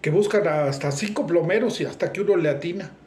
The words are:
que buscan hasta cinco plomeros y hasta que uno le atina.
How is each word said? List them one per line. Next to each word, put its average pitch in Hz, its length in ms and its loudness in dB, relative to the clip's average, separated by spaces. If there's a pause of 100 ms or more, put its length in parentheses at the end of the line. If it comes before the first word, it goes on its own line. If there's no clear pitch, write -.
que 156 100 -2
buscan 196 380 2
hasta 147 420 0
cinco 214 360 -2
plomeros 175 540 0
y - 40 0
hasta - 280 -4
que 190 100 -4
uno 196 140 4
le 156 120 2
atina. 170 440 -4 (140)